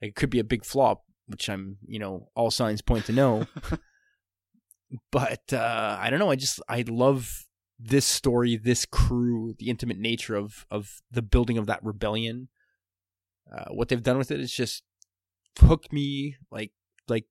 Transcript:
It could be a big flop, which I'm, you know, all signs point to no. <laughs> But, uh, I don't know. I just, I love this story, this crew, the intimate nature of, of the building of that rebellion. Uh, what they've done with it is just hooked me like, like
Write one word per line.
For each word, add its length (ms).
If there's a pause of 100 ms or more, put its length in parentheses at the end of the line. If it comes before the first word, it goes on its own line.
It 160
could 140
be 80
a 60
big 200
flop, 400 (220)
which 240
I'm, 260 (100)
you 120
know, 360
all 160
signs 300
point 260
to 60
no. 340 (240)
<laughs> 60 (1300)
But, 420
uh, 480
I 80
don't 120
know. 100
I 60
just, 320
I 180
love 600 (340)
this 240
story, 520
this 300
crew, 720
the 100
intimate 300
nature 380
of, 340
of 180 (220)
the 120
building 360
of 80
that 160
rebellion. 640 (1040)
Uh, 200
what 160
they've 140
done 160
with 120
it 80
is 140
just 320 (760)
hooked 340
me 440 (160)
like, 180 (380)
like 220